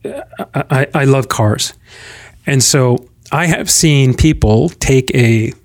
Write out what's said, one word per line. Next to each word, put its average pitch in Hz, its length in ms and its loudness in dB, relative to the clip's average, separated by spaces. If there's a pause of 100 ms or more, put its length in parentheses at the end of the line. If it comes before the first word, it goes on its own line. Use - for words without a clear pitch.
I, - 640 -10
I, 135 240 -2
I 143 120 0
love 135 220 2
cars. - 460 -2 (720)
And 135 180 0
so 127 460 0 (220)
I 165 160 0
have - 220 -4
seen 139 440 2
people 147 560 2
take 131 440 -2
a 113 380 0 (140)